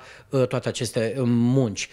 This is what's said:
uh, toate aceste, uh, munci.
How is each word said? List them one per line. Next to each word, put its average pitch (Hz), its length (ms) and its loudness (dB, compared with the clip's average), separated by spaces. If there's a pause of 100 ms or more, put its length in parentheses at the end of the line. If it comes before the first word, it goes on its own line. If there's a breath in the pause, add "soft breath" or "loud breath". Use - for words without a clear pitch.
(300 loud breath)
uh, 127 180 2
toate 127 200 -4
aceste, 113 500 -4
uh, 131 100 -2
munci. 120 640 2